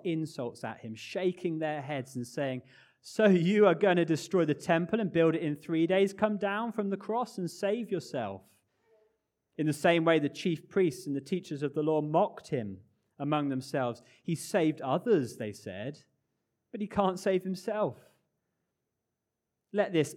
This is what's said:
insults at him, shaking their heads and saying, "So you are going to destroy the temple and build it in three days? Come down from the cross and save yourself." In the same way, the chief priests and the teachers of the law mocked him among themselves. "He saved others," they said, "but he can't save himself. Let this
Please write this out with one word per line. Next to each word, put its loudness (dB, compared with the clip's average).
insults -6
at -8
him, -12
shaking -4
their -4
heads -6
and -6
saying, -4
"So 2
you 6
are 6
going 4
to 6
destroy 2
the 2
temple 0
and -2
build 4
it -2
in -2
three 0
days? 4
Come 0
down -4
from -4
the -2
cross -4
and -4
save -4
yourself." -6
In -2
the 2
same 4
way, 6
the 2
chief -4
priests 0
and -4
the -6
teachers -6
of -4
the -2
law 2
mocked 0
him -6
among 0
themselves. -4
"He -4
saved 0
others," 0
they -6
said, -12
"but -10
he -6
can't 0
save 0
himself. -6
Let 0
this 0